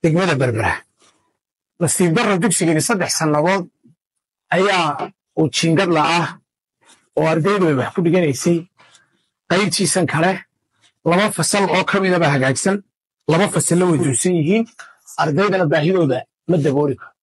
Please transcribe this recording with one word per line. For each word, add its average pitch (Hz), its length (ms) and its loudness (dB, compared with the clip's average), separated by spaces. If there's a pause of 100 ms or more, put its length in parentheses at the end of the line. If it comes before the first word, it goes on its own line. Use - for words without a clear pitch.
degmada 170 320 2
Berbera. 120 380 -2 (1040)
Nasiib 170 340 0
darro, 214 240 0
dugsigani 170 420 0
saddex 190 380 -4
sannadood 160 480 0 (840)
ayaa 185 600 -2 (260)
uu 160 140 0
jiingad 170 400 0
la'ah 160 480 0 (800)
oo 156 100 0
ardaydu 170 400 2
ay 151 80 2
wax 123 180 -2
ku - 100 -4
dhiganaysay. 170 560 0 (920)
Qaybtiisan 180 560 0
kale, 160 260 0 (720)
laba 185 280 0
fasal 196 340 -2
oo 175 180 0
ka 196 160 0
midaba 180 300 2
hagaagsan, 135 460 0 (520)
laba 165 200 2
fasallo 175 380 0
way 165 120 2
duusan 151 360 0
yihiin, 175 300 2 (540)
ardaydana 180 480 0
baahidooda 156 520 0 (280)
ma 175 100 2
dabooli 143 400 0
karo. - 140 -20 (120)